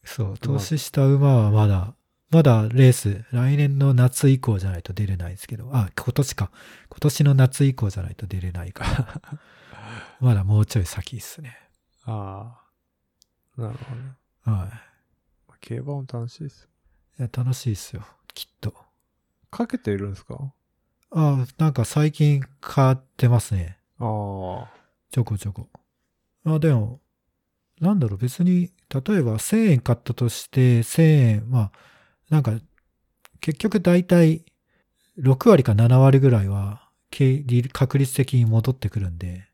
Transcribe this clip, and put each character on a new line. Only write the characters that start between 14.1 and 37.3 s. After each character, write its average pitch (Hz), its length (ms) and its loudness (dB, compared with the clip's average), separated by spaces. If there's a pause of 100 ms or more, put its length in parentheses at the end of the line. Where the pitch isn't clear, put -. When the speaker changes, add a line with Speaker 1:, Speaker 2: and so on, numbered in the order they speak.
Speaker 1:
は 113 60 -2
い。 107 40 0
Speaker 2:
ま 92 140 -6 (800)
あ、 - 100 -20
競 - 180 -12
馬 139 180 -10
も 135 120 -10
楽 120 220 -12
し - 120 -20
い 151 60 -12
っ - 20 -12
す - 140 -20
よ。 - 60 -20 (500)
Speaker 1:
い - 40 -6
や、 113 100 -8
楽 127 200 -4
し - 160 -6
い 107 40 -2
っ - 20 -4
す - 200 -16
よ。 92 100 -16 (280)
き - 160 -16
っ - 120 -20
と。 - 120 -8 (760)
Speaker 2:
か - 180 -6
け 254 100 -8
て - 140 -6
い - 60 -2
る 101 100 -8
ん 98 40 -10
で 98 40 -10
す - 100 -20
か？ 135 280 -14 (580)
Speaker 1:
あ、 143 340 0 (120)
な 160 120 0
ん 139 40 -4
か 117 120 -2
最 151 260 0
近 147 320 2 (180)
買 135 320 2
っ - 20 2
て - 320 -4
ま 117 120 4
す - 160 -6
ね。 90 240 -6 (200)
Speaker 2:
あ 120 60 -6
あ。 98 640 -8 (420)
Speaker 1:
ち - 80 -2
ょ 120 40 2
こ 104 140 -4
ち - 100 -8
ょ 98 60 -8
こ。 - 160 -16 (760)
あ、 156 140 0
で 151 140 2
も、 120 260 -4 (800)
な 190 160 0
ん 190 40 0
だ 123 80 0
ろ 101 80 -4
う、 - 20 -12
別 123 260 -4
に、 180 280 0 (180)
例 135 260 -4
え 160 60 0
ば 110 180 -2
千 220 320 0
円 123 100 4
買 120 140 0
っ - 40 -20
た - 140 -8
と 120 160 -2
し - 200 -12
て、 123 340 4
千 156 360 4 (100)
円、 110 200 -2
ま 127 100 0
あ、 104 120 -2 (580)
な 156 120 2
ん - 20 -2
か、 113 160 -4 (800)
結 156 200 -6
局 208 220 0
大 180 240 4
体、 165 400 4 (720)
六 135 340 2
割 160 140 8
か 110 100 2
七 117 240 4
割 135 220 6
ぐ 135 100 4
ら 107 140 2
い 98 60 -2
は、 101 400 -6 (200)
け-、 135 340 0